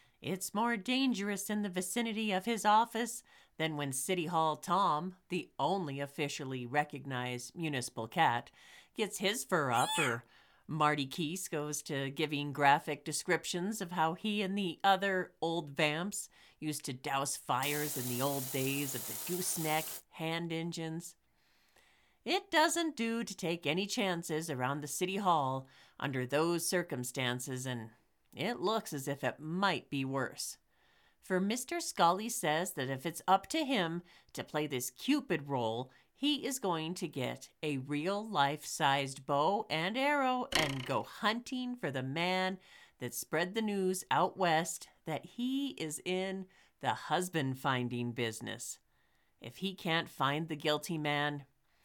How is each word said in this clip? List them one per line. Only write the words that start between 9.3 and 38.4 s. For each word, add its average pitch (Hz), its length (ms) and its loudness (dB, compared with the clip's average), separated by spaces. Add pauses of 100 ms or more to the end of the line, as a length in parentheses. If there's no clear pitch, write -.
fur 147 260 2
up, 123 160 6 (100)
or 123 280 0 (420)
Marty 151 380 2
Keese 165 420 -4
goes 151 360 -4
to 139 260 -2
giving 147 420 -2
graphic 147 540 4
descriptions 180 760 0
of 175 140 -6
how 160 200 2
he 208 280 -2
and 196 160 0
the 190 260 -2
other 190 560 4
old 165 300 0
vamps 156 580 0 (320)
used 151 240 -4
to 147 80 -4
douse 139 460 -2
fires 143 580 0
in 127 140 -2
the 123 120 0
old 139 300 0
days 135 420 0
of - 140 -4
the 120 260 -4
gooseneck 160 520 0 (260)
hand 165 400 -4
engines. 165 640 -4 (1120)
It 381 260 -2
doesn't 330 460 4
do 226 260 0
to 202 140 -8
take 170 280 -2
any 170 200 0
chances 170 640 -2
around 135 320 -2
the 147 60 -8
City 185 280 -2
Hall 143 500 2 (320)
under 131 280 0
those 160 420 2
circumstances, 127 960 -2
and 117 260 -4 (420)
it 185 260 -2
looks 214 320 0
as 139 160 -4
if 139 160 -4
it 127 160 -2
might 165 500 -2
be 139 140 -2
worse. 135 540 -4 (640)
For 185 180 0
Mister 240 400 -2
Scully 196 500 2
says 170 440 0
that 131 140 -2
if 135 160 -4
it's 165 240 -4
up 190 200 4
to 311 180 0
him 175 380 0 (300)
to 139 100 -6
play 151 240 -2
this 131 240 -4
Cupid 175 560 -2
role, 123 420 0 (240)
he 285 320 0
is 269 140 -2
going 165 360 0
to 170 120 -4
get 123 420 -4 (140)
a 147 160 0
real 165 500 -2
life-sized 139 960 2